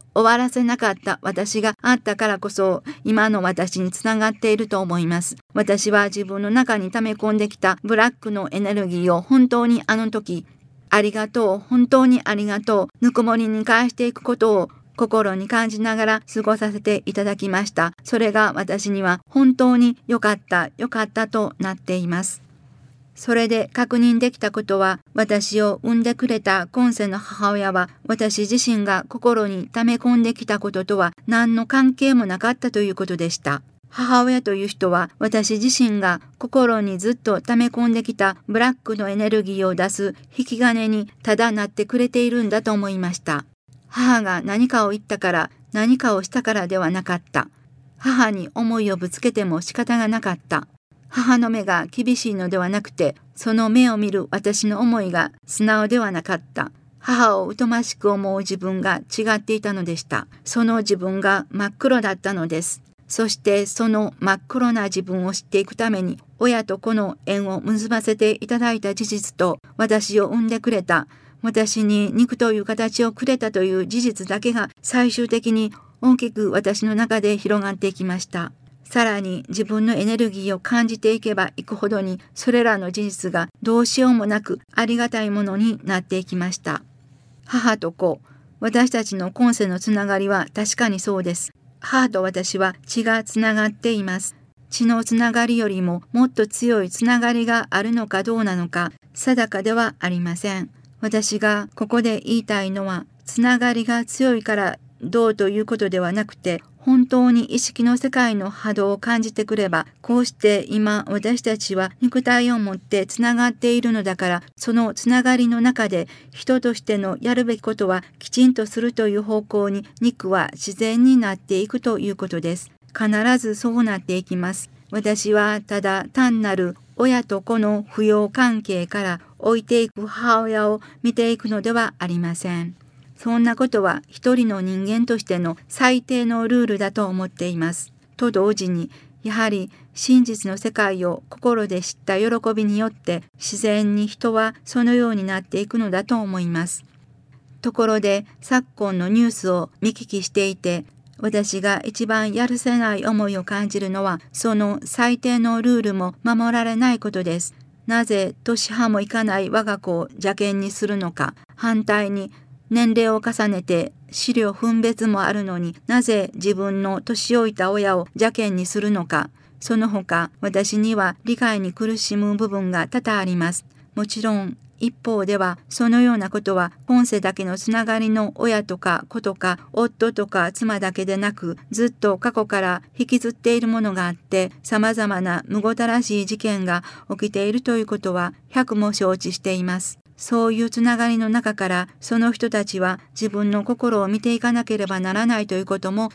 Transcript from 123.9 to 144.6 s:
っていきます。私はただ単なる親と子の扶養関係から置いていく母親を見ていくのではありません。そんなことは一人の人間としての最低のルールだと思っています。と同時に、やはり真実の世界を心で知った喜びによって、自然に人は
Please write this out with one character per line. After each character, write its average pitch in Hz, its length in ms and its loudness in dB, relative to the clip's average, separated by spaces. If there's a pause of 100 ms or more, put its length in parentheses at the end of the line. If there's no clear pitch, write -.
っ - 20 -6
て 185 160 -4
い 185 80 -4
き 180 120 -6
ま 180 180 -4
す。 - 160 -12 (200)
私 208 440 0
は 208 260 2
た 202 220 -4
だ 190 280 -2
単 240 300 2
な 202 160 0
る 180 180 -2 (220)
親 247 260 2
と 196 200 -6
子 226 160 0
の 208 260 0
扶 214 180 -4
養 208 280 4
関 233 320 2
係 180 240 -4
か 202 160 -6
ら 175 180 -4 (180)
置 226 200 2
い 220 40 -4
て 233 200 2
い 220 80 -2
く 208 160 -10
母 226 360 0
親 214 280 0
を 214 100 -2 (220)
見 233 100 0
て 233 200 2
い 233 40 0
く 226 120 -8
の 208 120 -2
で 220 100 -2
は 233 280 0
あ 180 80 -6
り 175 120 -2
ま 170 160 -2
せ 170 280 -4
ん。 175 120 -8 (440)
そ 233 180 -2
ん 233 60 4
な 233 140 2
こ 254 120 0
と 214 140 0
は 175 240 0
一 - 260 0
人 247 140 4
の 202 140 -2
人 185 260 -4
間 226 180 0
と 233 140 0
し 202 60 -10
て 180 160 -2
の 170 160 -2 (120)
最 254 340 2
低 247 220 -2
の 226 220 -2
ル 240 160 2
ー 233 40 2
ル 208 120 -2
だ 196 140 -4
と 208 140 -2
思 185 180 -4
っ 180 40 -8
て 175 200 -6
い 175 80 -4
ま 165 160 -2
す。 - 200 -10 (240)
と 240 140 0
同 208 240 2
時 196 140 -4
に、 170 220 -4 (340)
や 214 80 -6
は 226 160 0
り 196 240 -4 (200)
真 254 300 4
実 226 260 -2
の 190 80 -4
世 220 140 -4
界 196 340 0
を 175 240 -4
心 226 380 0
で 185 160 -4
知 - 120 -10
っ - 100 -20
た 196 120 0
喜 214 120 2 (260)
び 214 100 0
に 208 140 0
よ 220 80 0
っ 214 60 -2
て、 175 320 -6 (120)
自 - 200 -8
然 208 400 2
に 208 100 0
人 226 260 -2
は 220 220 0 (100)